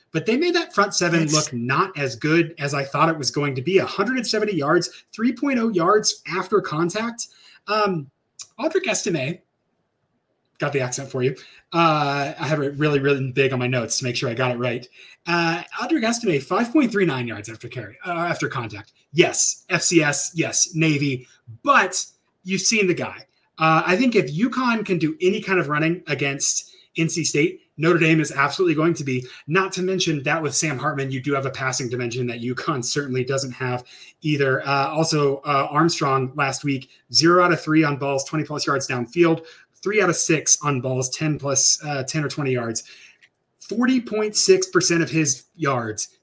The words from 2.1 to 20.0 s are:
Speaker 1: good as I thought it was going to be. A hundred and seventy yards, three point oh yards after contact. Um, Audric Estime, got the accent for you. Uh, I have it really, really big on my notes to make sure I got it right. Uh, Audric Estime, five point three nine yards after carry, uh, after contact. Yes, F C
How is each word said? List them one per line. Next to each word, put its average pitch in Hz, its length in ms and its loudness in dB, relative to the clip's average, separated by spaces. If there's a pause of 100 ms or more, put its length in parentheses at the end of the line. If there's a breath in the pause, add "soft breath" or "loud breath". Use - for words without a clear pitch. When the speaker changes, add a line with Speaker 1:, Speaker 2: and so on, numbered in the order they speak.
Speaker 1:
good 156 440 0
as 143 140 -4
I 139 120 -2
thought 151 240 2
it 160 80 0
was 131 120 -4
going 143 260 -2
to 131 60 -4
be. 175 180 2
A - 60 0
hundred 240 300 -2
and 247 120 -4
seventy 214 280 0
yards, 160 560 0
three 240 220 0
point 269 260 0
oh 226 80 0
yards 202 600 2
after 185 320 0
contact. 185 640 -2 (400 loud breath)
Um, 196 420 0 (500)
Audric 320 280 -2
Estime, 170 520 -2 (1200)
got 143 160 -4
the 139 80 2
accent 131 280 -4
for 127 140 -4
you. 135 100 2 (380 loud breath)
Uh, 151 640 2
I 160 80 -8
have 147 160 0
it 143 140 -2
really, 143 240 2
really 135 320 0
big 135 220 2
on 127 60 -2
my 123 80 -2
notes 123 320 -2
to - 40 -6
make 123 140 -4
sure 131 120 -4
I 117 40 -4
got 127 180 0
it 120 60 -4
right. 123 280 -4 (400 loud breath)
Uh, 170 380 0 (160)
Audric 254 240 -2
Estime, 220 380 0
five 233 320 -2
point 302 180 4
three 196 140 2
nine 131 200 0
yards 104 220 -10
after 113 220 -14
carry, - 360 -12
uh, 180 60 -4
after 165 380 -2
contact. 110 420 -8 (220)
Yes, - 560 0
F 180 120 0
C 165 200 4